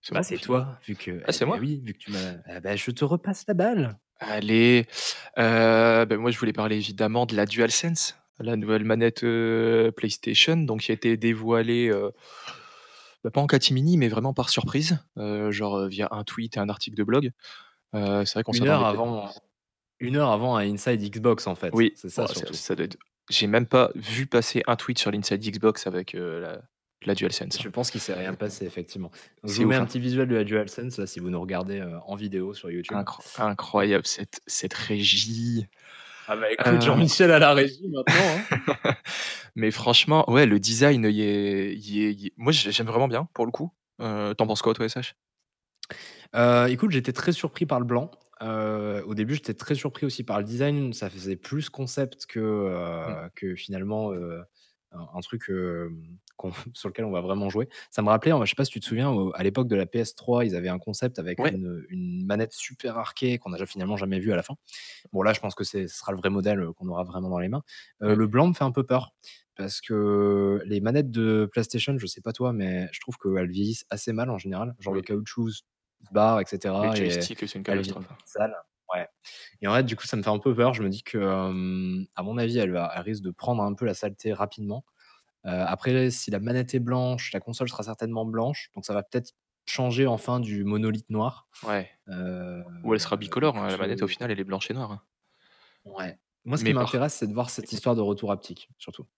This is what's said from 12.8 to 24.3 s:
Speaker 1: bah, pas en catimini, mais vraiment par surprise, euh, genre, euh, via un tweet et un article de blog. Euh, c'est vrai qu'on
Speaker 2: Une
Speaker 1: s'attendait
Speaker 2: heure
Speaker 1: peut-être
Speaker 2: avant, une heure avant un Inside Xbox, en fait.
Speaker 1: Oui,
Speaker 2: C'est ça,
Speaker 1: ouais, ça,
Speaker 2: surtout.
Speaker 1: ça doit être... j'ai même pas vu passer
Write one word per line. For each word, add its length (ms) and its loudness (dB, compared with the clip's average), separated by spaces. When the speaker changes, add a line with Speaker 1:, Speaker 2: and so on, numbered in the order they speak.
Speaker 1:
bah, 80 -2
pas 100 2
en 60 2
catimini, 500 4
mais 100 6
vraiment 260 0
par 160 -2
surprise, 500 0
euh, 340 -2
genre, 260 -2
euh, 100 0
via 240 -4
un 120 -6
tweet 320 -8
et 60 -2
un 80 -2
article 260 -6
de 80 2
blog. 280 2
Euh, 300 2
c'est 120 -2
vrai 80 0
qu'on 100 -4
Speaker 2:
Une 60 0
Speaker 1:
s'attendait 120 4
Speaker 2:
heure 100 4
Speaker 1:
peut-être 200 2
Speaker 2:
avant, 320 -4
une 160 -2
heure 160 4
avant 240 2
un 180 2
Inside 280 0
Xbox, 460 0
en 80 -2
fait. 180 -6
Speaker 1:
Oui, 220 6
Speaker 2:
C'est 140 -12
ça, 140 -4
Speaker 1:
ouais, 60 0
ça, 60 -6
Speaker 2:
surtout. 180 -8
Speaker 1:
ça 220 -4
doit 100 -4
être... 120 -10
j'ai 180 2
même 180 4
pas 300 6
vu 320 -4
passer 400 2